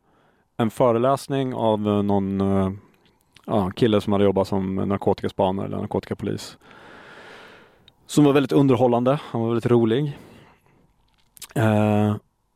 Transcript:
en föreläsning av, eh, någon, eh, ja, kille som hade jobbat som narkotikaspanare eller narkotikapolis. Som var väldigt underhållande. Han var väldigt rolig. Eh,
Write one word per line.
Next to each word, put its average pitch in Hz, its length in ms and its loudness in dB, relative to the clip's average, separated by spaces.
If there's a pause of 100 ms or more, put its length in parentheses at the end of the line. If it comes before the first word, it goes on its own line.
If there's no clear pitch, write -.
(560)
en 113 140 0
föreläsning 131 840 0
av, 107 340 0
eh, 104 140 2
någon, 98 380 -2
eh, 98 300 0 (760)
ja, 98 240 -2
kille 107 300 0
som 104 120 -4
hade 101 120 2
jobbat 95 240 2
som 95 260 -4
narkotikaspanare 98 920 -2
eller 101 120 -10
narkotikapolis. 104 800 -8 (1500)
Som 147 180 2
var 139 80 6
väldigt 135 200 2
underhållande. 127 720 4
Han - 180 -6
var 113 80 -2
väldigt 117 220 0
rolig. 120 480 2 (1400)
Eh, 107 640 2 (400)